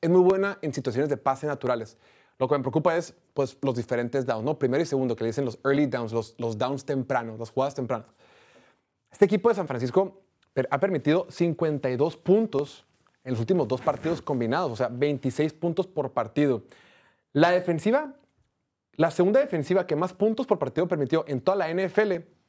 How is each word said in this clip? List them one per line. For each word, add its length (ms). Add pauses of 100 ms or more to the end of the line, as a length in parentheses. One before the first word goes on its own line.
es 100
muy 120
buena 400
en 100
situaciones 380
de 80
pase 280
naturales. 520 (400)
Lo 100
que 80
me 40
preocupa 360
es, 180 (200)
pues, 260
los 160
diferentes 500
downs, 160
¿no? 160
Primero 240
y 40
segundo, 280
que 80
le 60
dicen 160
los 200
early 220
downs, 260
los, 260
los 180
downs 300
tempranos, 520
las 120
jugadas 240
tempranas. 340 (1040)
Este 140
equipo 240
de 40
San 140
Francisco 540 (320)
per-, 160
ha 100
permitido 480
cincuenta 640
y 60
dos 200
puntos 680 (360)
en 80
los 100
últimos 280
dos 120
partidos 400
combinados, 520
o 40
sea, 120
veintiséis 640
puntos 340
por 260
partido. 520 (680)
La 200
defensiva, 600 (840)
la 140
segunda 300
defensiva 460
que 80
más 180
puntos 340
por 120
partido 300
permitió 400
en 120
toda 160
la 140
N 140
F 180
L 240 (220)